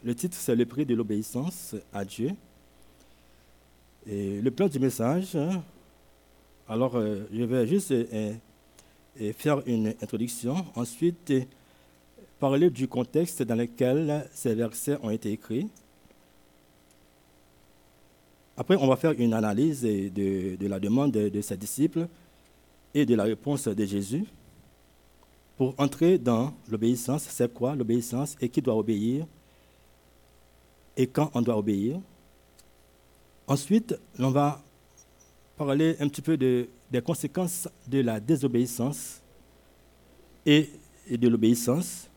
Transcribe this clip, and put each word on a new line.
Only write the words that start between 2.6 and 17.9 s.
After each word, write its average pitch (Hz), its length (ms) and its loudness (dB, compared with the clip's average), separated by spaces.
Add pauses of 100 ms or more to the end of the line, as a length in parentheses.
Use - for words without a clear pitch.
Et 101 340 -4
le 127 100 2
plan 185 180 0
du 147 100 -2
message, 135 580 0
hein, 165 260 -2 (1040)
alors, 120 300 0
euh, 107 340 -2
je 110 120 -4
vais 120 240 2
juste, 190 260 0
euh, 110 420 -2 (880)
euh, 107 140 -4
faire 143 320 0
une 113 220 2
introduction, 120 760 -4 (100)
ensuite, 170 560 -4
euh, 127 140 2 (960)
parler 143 320 4
du 127 180 -4
contexte 139 540 -2
dans 117 120 0
lequel 131 760 0
ces 117 220 -2
versets 117 480 -4
ont 113 80 -4
été 110 220 -4
écrits. 123 360 -6 (3000)